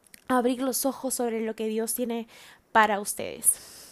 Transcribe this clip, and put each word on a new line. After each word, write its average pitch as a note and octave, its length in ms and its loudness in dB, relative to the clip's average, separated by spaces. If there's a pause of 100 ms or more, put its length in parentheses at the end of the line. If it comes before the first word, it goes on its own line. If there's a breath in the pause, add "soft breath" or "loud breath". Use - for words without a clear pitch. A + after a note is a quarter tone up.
(360)
abrir B3 260 2
los C4 240 0
ojos C4 280 -4
sobre A3+ 260 -2
lo A3 160 -4
que A3 100 -4
Dios A3 280 -2
tiene A#3 340 -4 (440 loud breath)
para G#3+ 280 6
ustedes. - 800 -4 (120)